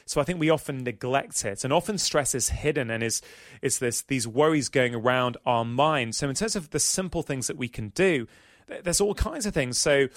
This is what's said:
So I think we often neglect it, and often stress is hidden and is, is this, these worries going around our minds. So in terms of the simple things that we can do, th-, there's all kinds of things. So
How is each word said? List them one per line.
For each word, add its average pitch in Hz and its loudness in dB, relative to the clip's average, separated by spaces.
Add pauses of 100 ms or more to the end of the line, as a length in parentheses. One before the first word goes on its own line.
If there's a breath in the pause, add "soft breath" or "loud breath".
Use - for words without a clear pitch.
So - -2
I 143 2
think 175 -2
we 156 2
often 143 0
neglect 131 -2
it, 98 -6
and 131 2
often 180 2
stress - 0
is 123 -2
hidden 147 -2
and 113 -2
is, 113 -2 (400 soft breath)
is 131 -2
this, 120 -2
these 120 -2
worries 143 2
going 123 2
around 123 0
our 117 2
minds. 123 0
So 143 -2
in 131 -4
terms 214 -2
of 160 -8
the 156 -4
simple 170 0
things 131 -4
that - -6
we 123 -4
can 110 -8
do, 160 2 (420 soft breath)
th-, - -12
there's 175 0
all 202 2
kinds 214 -2
of 190 -4
things. 123 0
So 139 4